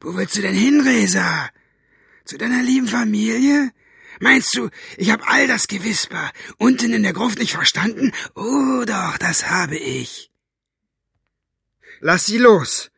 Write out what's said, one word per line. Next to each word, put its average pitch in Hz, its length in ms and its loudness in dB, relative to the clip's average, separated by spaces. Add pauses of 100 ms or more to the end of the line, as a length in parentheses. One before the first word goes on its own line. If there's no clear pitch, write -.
Wo 175 140 -10
willst 196 220 -2
du 214 40 -2
denn 190 140 -2
hin, 277 260 4
Resa? 185 680 2 (760)
Zu - 120 -14
deiner 247 260 0
lieben 254 240 2
Familie? 233 840 2 (480)
Meinst 262 360 2
du, 240 140 -4 (280)
ich 190 140 0
hab 214 180 -2
all 269 180 2
das 240 200 0
Gewisper 180 640 -4 (260)
unten 240 360 2
in 220 100 2
der 185 100 0
Gruft 214 260 -4
nicht - 140 -2
verstanden? 214 580 -2 (240)
Oh 262 500 0
doch, 190 320 -4
das - 320 -2
habe 170 260 -2
ich. - 560 -8 (1700)
Lass 165 260 0
sie 214 120 -2
los 214 600 4